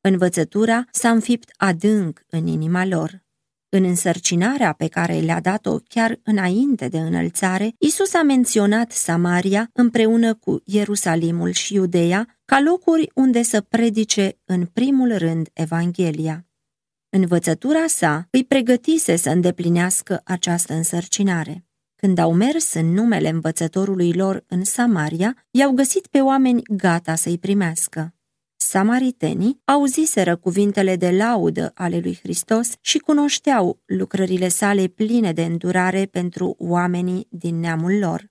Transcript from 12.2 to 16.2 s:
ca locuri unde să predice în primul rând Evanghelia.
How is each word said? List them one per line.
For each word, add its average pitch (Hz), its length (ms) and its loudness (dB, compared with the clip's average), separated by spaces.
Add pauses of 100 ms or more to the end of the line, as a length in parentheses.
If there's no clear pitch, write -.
ca 277 160 2
locuri 330 540 2
unde 254 280 2
să 226 180 0
predice 220 840 0
în 180 200 -2
primul 254 520 0
rând 165 360 -2
Evanghelia. 165 920 -4 (640)